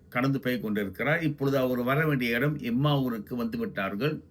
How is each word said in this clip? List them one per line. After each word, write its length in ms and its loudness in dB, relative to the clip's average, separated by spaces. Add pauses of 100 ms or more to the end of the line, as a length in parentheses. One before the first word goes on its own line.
கடந்து 320 0
போய் 200 -2
கொண்டிருக்கிறார். 600 -2
இப்பொழுது 360 0
அவர் 240 0
வர 240 2
வேண்டிய 300 2
இடம் 220 0
எம்மாவூருக்கு 760 0
வந்து 240 -4
விட்டார்கள். 720 -2